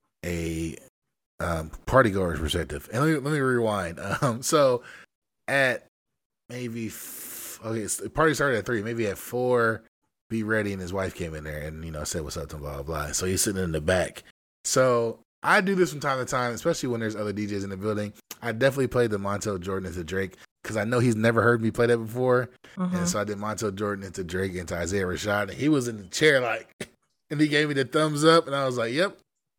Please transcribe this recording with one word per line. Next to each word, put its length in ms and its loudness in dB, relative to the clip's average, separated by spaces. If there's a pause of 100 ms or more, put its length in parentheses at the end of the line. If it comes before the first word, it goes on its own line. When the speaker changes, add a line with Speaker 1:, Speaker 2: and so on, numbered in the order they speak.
(240)
Speaker 1:
a, 520 -4 (640)
um, 300 -2 (160)
partygoer's 540 4
perspective. 500 -4
And 140 0
let 80 4
me, 60 0
let 140 -2
me 80 0
rewind. 600 0 (100)
<laughs> 120 -2
Um, 200 0
so 400 4 (680)
at 380 2 (600)
maybe 380 -6
f-, 760 -12
okay, 240 -4
so 160 -4
the 60 -8
party 220 2
started 260 2
at 60 -2
three. 180 0
Maybe 240 -2
at 120 -2
four, 640 2 (480)
B 140 -2
Ready 280 2
and 80 -6
his 140 -6
wife 200 -2
came 200 -6
in 100 -10
there 140 -8
and, 260 -8
you 60 -8
know, 140 -8
said, 180 -4
"What's 160 -8
up?" 100 -8
to 80 -12
blah, 180 -8
blah, 80 -8
blah. 300 -6
So 140 -2
he's 160 0
sitting 200 0
in 100 -2
the 100 -2
back. 400 0 (420)
So 540 2 (240)
I 180 6
do 140 2
this 160 4
from 100 -10
time 180 0
to 60 -4
time, 300 0
especially 340 -2
when 120 -2
there's 160 -2
other 180 -4
D 120 -2
Js 180 -4
in 60 -6
the 60 -6
building. 380 -2 (260)
I 120 -4
definitely 340 2
played 240 2
the 80 0
Montel 420 -2
Jordan 280 -4
into 160 -8
Drake 320 -4 (260)
'cause 160 -4
I 60 0
know 140 0
he's 180 4
never 260 4
heard 180 4
me 100 2
play 160 2
that 120 4
before. 500 2 (280)
Speaker 2:
Mm-hmm. 200 -2
Speaker 1:
And 120 0
so 120 0
I 40 -2
did 120 -4
Montel 380 -4
Jordan 300 -4
into 200 -8
Drake 300 -2
into 200 -6
Isaiah 300 0
Rashad. 380 0
And 100 -6
he 160 -2
was 200 2
in 100 -8
the 80 -14
chair, 340 4
like, 280 -4 (120)
<laughs> 500 -18
and 100 -2
he 60 6
gave 220 2
me 60 -2
the 100 2
thumbs 400 2
up. 220 8
And 100 -2
I 80 0
was 140 0
like, 160 -2
"Yep, 240 0 (400)